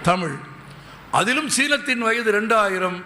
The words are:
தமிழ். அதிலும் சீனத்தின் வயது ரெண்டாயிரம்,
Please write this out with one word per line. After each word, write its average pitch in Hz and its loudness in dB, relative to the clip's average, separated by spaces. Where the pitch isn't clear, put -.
தமிழ். 170 2
அதிலும் 247 2
சீனத்தின் 269 0
வயது 220 2
ரெண்டாயிரம், 190 0